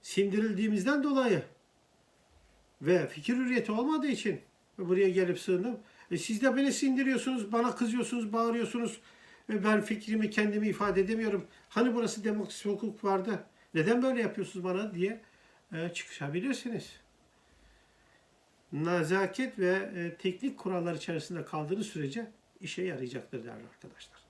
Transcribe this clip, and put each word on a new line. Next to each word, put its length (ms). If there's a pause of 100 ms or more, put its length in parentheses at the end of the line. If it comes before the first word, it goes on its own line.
sindirildiğimizden 1000
dolayı 400 (1400)
ve 260
fikir 280
hürriyeti 360
olmadığı 340
için 340 (380)
buraya 320
gelip 280
sığındım. 420 (300)
E, 80
siz 240
de 140
beni 160
sindiriyorsunuz, 800
bana 220
kızıyorsunuz, 580
bağırıyorsunuz. 680 (500)
E, 140
ben 160
fikrimi, 500
kendimi 380
ifade 320
edemiyorum. 460 (220)
Hani 260
burası 300
demokrasi, 440
hukuk 360
vardı? 400 (300)
Neden 280
böyle 200
yapıyorsunuz 420
bana 300
diye, 260 (520)
e, 160
çıkışabilirsiniz. 1120 (1700)
Nezaket 840
ve, 380
e, 200
teknik 420
kurallar 360
içerisinde 500
kaldığınız 420
sürece 440 (300)
işe 220
yarayacaktır 600
değerli 220
arkadaşlar. 520 (120)